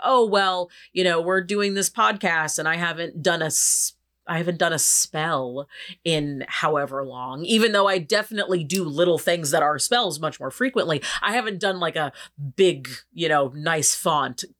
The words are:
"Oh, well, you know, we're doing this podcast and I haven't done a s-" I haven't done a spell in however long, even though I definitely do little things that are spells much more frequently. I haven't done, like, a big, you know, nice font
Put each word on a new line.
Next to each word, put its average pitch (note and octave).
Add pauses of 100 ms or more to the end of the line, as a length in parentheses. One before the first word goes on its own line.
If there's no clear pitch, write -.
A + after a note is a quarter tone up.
"Oh, B3+
well, F#3+ (220)
you F#3
know, E3+
we're F#3
doing G3+
this G3
podcast G3
and D#3
I E3
haven't E3+
done E3+
a D#3+
s-" - (320)
I E3
haven't E3+
done E3+
a D3+
spell C#3+ (380)
in D3
however C#3+
long, C3
even A3
though G3+
I F#3+
definitely G3+
do F3
little D#3+
things E3+
that D#3+
are D3
spells F#3+
much D#3
more C3+
frequently. F#3+ (200)
I G3+
haven't A3
done, F#3+
like, E3
a D3+ (440)
big, D3+ (260)
you E3
know, C#3+
nice D#3
font C#3 (160)